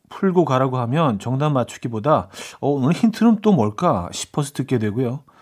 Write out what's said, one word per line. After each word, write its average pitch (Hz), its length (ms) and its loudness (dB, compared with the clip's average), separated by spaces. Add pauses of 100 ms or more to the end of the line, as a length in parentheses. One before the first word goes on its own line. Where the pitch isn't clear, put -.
풀고 180 380 0
가라고 131 320 0
하면 123 420 0
정답 135 300 -2
맞추기보다 120 760 -2 (320)
'어, 127 100 -2
오늘 143 240 2
힌트는 220 480 2
또 214 120 4
뭘까?' 107 580 0
싶어서 - 420 -6
듣게 131 280 -2
되고요. 117 420 -4 (180)